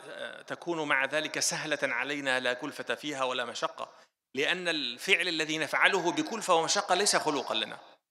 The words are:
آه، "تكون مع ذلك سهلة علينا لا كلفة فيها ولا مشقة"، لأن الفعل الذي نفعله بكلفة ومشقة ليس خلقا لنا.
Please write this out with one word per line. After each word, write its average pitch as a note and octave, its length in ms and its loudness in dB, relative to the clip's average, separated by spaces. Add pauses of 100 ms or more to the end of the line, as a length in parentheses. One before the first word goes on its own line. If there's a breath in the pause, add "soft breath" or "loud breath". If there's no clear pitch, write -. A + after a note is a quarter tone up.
آه، - 360 -12
"تكون D#3 460 -4
مع C3+ 180 4
ذلك D3 340 -2
سهلة D3+ 440 0
علينا C3 560 -2
لا B2 140 0
كلفة B2+ 420 -6
فيها C#3 280 -4
ولا B2+ 220 0
مشقة"، - 440 -6 (440 loud breath)
لأن D#3+ 340 0
الفعل E3 600 0
الذي D#3 300 0
نفعله E3 540 4
بكلفة F3+ 420 0
ومشقة E3 420 4
ليس G3 200 4
خلقا D3 400 0
لنا. A2+ 240 -4 (320)